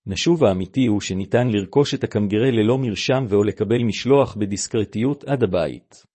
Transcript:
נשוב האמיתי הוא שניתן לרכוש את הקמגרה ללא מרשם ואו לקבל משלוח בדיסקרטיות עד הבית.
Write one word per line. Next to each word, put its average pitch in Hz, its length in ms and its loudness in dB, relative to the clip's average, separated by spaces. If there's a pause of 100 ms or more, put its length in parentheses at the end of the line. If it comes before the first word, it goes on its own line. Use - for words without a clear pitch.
נשוב 151 380 2
האמיתי 98 420 2
הוא 104 140 0
שניתן 107 480 -2
לרכוש 110 460 0
את - 100 -4
הקמגרה 107 460 0
ללא 113 280 2
מרשם 127 500 -2
ואו 101 160 4
לקבל 107 380 0
משלוח 123 520 2
בדיסקרטיות 107 880 -4
עד 131 180 -2
הבית. 85 720 -4